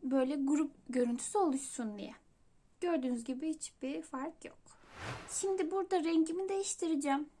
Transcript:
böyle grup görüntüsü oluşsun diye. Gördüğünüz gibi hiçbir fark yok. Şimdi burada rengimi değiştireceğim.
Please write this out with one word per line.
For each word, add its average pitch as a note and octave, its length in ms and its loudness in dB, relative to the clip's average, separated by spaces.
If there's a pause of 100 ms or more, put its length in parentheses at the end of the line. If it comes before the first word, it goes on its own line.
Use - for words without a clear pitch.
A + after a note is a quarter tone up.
böyle C4 320 2
grup C#4+ 360 2 (180)
görüntüsü B3 480 0
oluşsun C4 600 0
diye. G#3 180 -10 (640)
Gördüğünüz B3+ 420 0
gibi C4+ 260 -4
hiçbir D#4 520 -6
fark C#4 440 -8
yok. - 120 -16 (720)
Şimdi F#4+ 420 0
burada F#4 320 2
rengimi E4 460 4
değiştireceğim. D4+ 800 0 (100)